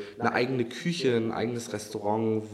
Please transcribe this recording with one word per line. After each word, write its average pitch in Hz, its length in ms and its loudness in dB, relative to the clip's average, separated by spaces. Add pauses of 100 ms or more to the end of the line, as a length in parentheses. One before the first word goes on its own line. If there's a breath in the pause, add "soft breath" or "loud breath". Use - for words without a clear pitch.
(180 loud breath)
eine 120 140 2
eigene 127 320 2
Küche, 131 520 0
ein 113 160 2
eigenes 117 400 -2
Restaurant, 107 800 0